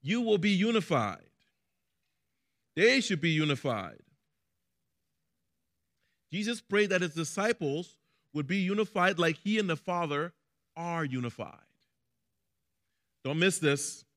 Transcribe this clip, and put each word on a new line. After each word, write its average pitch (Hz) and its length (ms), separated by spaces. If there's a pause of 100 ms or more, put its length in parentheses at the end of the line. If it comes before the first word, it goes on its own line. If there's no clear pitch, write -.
You 208 200
will 214 180
be 196 100
unified. 180 800 (1500)
They 240 260
should 170 200
be 170 80
unified. 131 720 (2250)
Jesus 214 280
prayed 208 300
that 185 120
his 170 120
disciples 165 880 (340)
would 147 140
be 185 100
unified 190 600
like 165 180
he 214 220
and 196 100
the 160 80
Father 170 560 (420)
are 165 300
unified. 123 600 (1600)
Don't 147 160
miss 185 200
this. 143 460 (120)